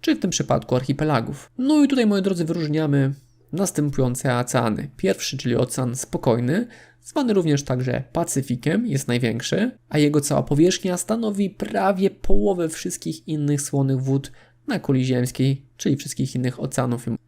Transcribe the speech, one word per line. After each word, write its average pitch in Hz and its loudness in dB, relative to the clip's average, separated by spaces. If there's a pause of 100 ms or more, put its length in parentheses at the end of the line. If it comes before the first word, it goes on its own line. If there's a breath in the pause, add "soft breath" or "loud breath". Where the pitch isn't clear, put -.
czy 320 0
w - -10
tym 190 0
przypadku 135 -2
archipelagów. 139 -2
No 285 4
i 269 4
tutaj, 254 2
moi 202 2
drodzy, 185 0
wyróżniamy 151 0 (380)
następujące 139 0
oceany. 117 -2
Pierwszy, - -2
czyli 123 -2
Ocean 123 -2
Spokojny, 131 0 (360 loud breath)
zwany 254 -2
również 156 2
także 127 -2
Pacyfikiem, 147 -2
jest 139 -2
największy, 123 0 (180)
a - -2
jego 147 4
cała 139 0
powierzchnia 180 2
stanowi 208 -2
prawie 196 0
połowę 196 4
wszystkich - -8
innych 147 0
słonych 135 0
wód 135 0 (340 soft breath)
na 285 -2
kuli 131 0
ziemskiej, 131 0 (100)
czyli 143 0
wszystkich 135 -6
innych 123 -4
oceanów. 123 -2 (220)